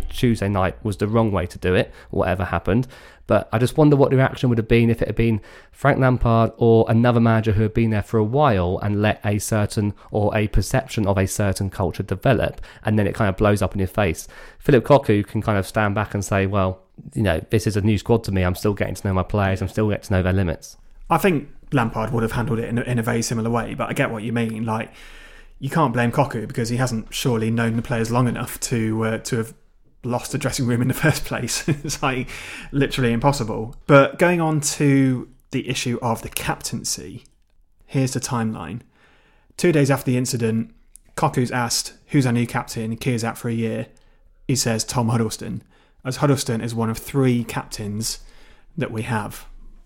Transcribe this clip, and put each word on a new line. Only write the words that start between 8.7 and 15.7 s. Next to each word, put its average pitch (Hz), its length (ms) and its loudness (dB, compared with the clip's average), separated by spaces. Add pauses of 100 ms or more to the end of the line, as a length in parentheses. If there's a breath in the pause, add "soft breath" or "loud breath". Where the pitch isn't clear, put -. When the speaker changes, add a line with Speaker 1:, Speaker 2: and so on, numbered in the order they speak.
Speaker 1:
and 104 180 0
let 104 240 2
a 104 140 0
certain, 104 560 -2 (160 loud breath)
or 107 260 0
a 107 120 2
perception - 580 0
of 95 120 2
a 98 80 2
certain 98 440 -2
culture 90 320 -4
develop, - 580 0 (240 loud breath)
and 107 140 2
then 101 80 2
it - 80 -2
kind 107 140 0
of 92 80 -2
blows 104 260 2
up 92 120 -2
in 101 40 -4
your 95 100 0
face. 98 400 -2 (300 loud breath)
Philip 131 260 4
Cocu 110 420 4
can 110 140 -4
kind 104 180 0
of 92 80 -2
stand 104 280 0